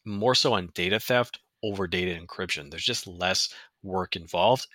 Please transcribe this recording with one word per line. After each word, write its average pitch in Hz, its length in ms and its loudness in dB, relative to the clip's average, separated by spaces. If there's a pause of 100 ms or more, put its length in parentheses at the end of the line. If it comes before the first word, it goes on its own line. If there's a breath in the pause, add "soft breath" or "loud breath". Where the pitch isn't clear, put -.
more 107 280 2
so 127 200 4
on 90 200 0
data 95 240 2
theft 123 420 0 (220)
over 98 240 -2
data 90 320 -2
encryption. 82 520 -8
There's - 140 -6
just 123 220 -2
less 90 460 0 (300 loud breath)
work 92 340 -4
involved, 90 580 4